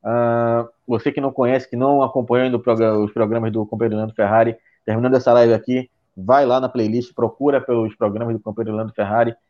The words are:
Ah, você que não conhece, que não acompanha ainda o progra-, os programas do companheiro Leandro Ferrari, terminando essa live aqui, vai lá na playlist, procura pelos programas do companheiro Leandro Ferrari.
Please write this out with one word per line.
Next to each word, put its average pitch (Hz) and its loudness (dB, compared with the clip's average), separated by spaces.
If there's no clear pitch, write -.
Ah, 117 0
você 120 -2
que - -6
não 139 -4
conhece, 127 0
que 123 -10
não 139 2
acompanha 123 0
ainda 127 -2
o 117 -2
progra-, 113 2
os 104 0
programas 113 -2
do 107 -4
companheiro 110 -4
Leandro 110 -6
Ferrari, 113 2
terminando 120 0
essa 123 4
live 117 6
aqui, 127 -2
vai 127 2
lá 127 2
na 127 -4
playlist, 117 -4
procura 135 0
pelos 113 -2
programas 113 -4
do 110 -6
companheiro 110 -6
Leandro 110 -8
Ferrari. 113 0